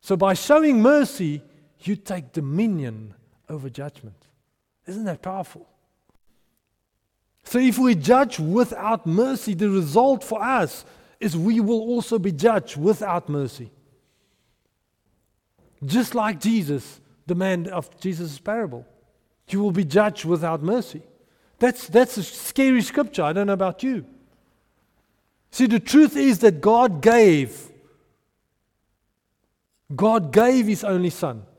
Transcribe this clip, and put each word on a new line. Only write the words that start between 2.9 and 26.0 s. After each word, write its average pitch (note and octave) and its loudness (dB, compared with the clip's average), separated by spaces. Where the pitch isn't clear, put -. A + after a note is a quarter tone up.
over C#3 -12
judgment. B2 -16
Isn't G3+ -10
that F3 -8
powerful? F#3+ -12
So - -4
if B3+ 4
we B3+ 4
judge A3 2
without G#3+ -2
mercy, A3 0
the G3+ 0
result G3 2
for G#3+ -6
us A#3 -4
is E3+ -4
we A3 0
will A3 0
also A#3 -4
be F#3 -2
judged F#3+ -2
without F3 -2
mercy. C3+ -8
Just G#3+ -2
like G#3+ -2
Jesus, F3 -2
the F3+ -4
man F3+ -2
of F3+ -10
Jesus' E3 -8
parable. F3 -8
You G3 -2
will G#3 0
be F#3 0
judged G3 0
without D#3+ -4
mercy. G3 -6
That's, B3 -2
that's A#3+ 4
a F#3+ -6
scary C4 0
scripture. G#3+ -4
I D3 0
don't G3+ -2
know G3+ 0
about F#3 -4
you. B3 -4
See, B3+ 2
the A3 2
truth D4 4